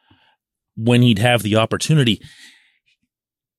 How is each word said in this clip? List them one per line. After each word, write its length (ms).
when 260
he'd 160
have 240
the 140
opportunity. 640